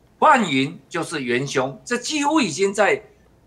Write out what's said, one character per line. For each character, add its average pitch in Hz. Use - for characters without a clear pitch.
范 247
云 139
就 165
是 151
元 123
凶， 135
这 240
几 285
乎 302
已 202
经 190
在 190